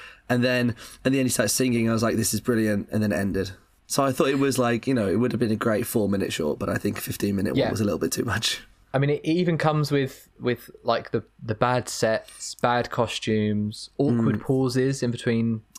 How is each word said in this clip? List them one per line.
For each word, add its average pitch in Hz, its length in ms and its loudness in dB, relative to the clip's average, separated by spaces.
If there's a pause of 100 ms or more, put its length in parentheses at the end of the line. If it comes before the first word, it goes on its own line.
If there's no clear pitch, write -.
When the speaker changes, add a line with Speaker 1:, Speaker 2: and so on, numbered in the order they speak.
(280)
Speaker 1:
And 123 160 2
then, 123 320 2 (280)
and 135 100 2
then 135 80 2
he 127 80 2
started 107 200 2
singing. 117 380 2
I 113 60 2
was 110 80 2
like, 113 140 2
"This 107 180 0
is 107 80 -2
brilliant," 110 500 0
and 107 120 0
then 104 80 0
it 76 40 0
ended. 92 360 -2 (340)
So - 180 -2
I 135 80 2
thought 143 180 2
it 139 100 0
was, 135 180 2
like, 120 300 0
you 135 80 2
know, 107 120 2
it 90 100 2
would 120 140 2
have 110 80 -2
been 113 120 0
a 110 40 2
great 107 300 0
four 104 240 0
minute 98 240 -2
short, 76 240 -2
but 95 100 -4
I 92 100 -2
think - 200 -2
a - 40 -8
fifteen - 340 -2
minute 185 200 -2
Speaker 2:
Yeah. 131 100 2
Speaker 1:
one 110 80 -2
was 101 80 0
a - 20 2
little 92 160 0
bit 82 120 0
too - 140 -2
much. 101 360 -2 (300)
Speaker 2:
I 135 60 -2
mean, 139 140 2
it, 147 120 0
it 151 100 -2
even 170 260 2
comes 151 320 2
with, 139 360 -2 (120)
with, 123 320 -2 (100)
like, 117 300 0
the, 113 100 0 (240)
the 110 80 -4
bad 123 360 0
sets, - 640 -4
bad 120 340 0
costumes, 107 1000 -2 (100)
awkward 113 400 2
Speaker 1:
Mm. - 20 -8
Speaker 2:
pauses 131 640 0
in 120 80 0
between 113 500 0 (180)